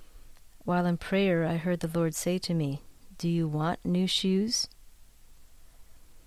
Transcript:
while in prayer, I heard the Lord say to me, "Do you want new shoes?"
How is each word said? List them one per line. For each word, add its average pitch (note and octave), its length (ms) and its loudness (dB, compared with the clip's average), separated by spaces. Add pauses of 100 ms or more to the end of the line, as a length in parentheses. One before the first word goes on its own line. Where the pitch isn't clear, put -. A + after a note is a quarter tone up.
(640)
while F3 220 2
in F3 120 2
prayer, F#3 480 2
I E3 120 2
heard F3 240 0
the E3+ 60 -2 (120)
Lord E3 160 2
say F3+ 240 0
to - 140 -2
me, C#3+ 280 0 (360)
"Do E3+ 120 -2
you E3 180 2
want D#3 380 0
new F3+ 220 2
shoes?" F#3+ 600 2 (1600)